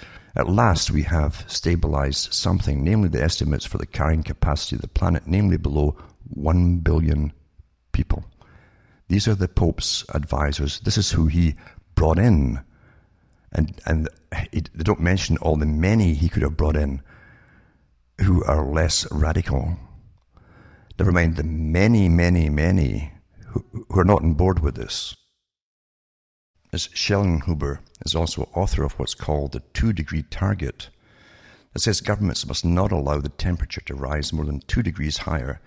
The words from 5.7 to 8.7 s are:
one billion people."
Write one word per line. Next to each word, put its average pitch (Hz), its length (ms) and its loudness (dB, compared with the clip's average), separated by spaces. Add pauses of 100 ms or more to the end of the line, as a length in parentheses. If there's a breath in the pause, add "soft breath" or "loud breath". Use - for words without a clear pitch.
one 87 540 2
billion 78 560 2 (580)
people." - 320 -2 (840 soft breath)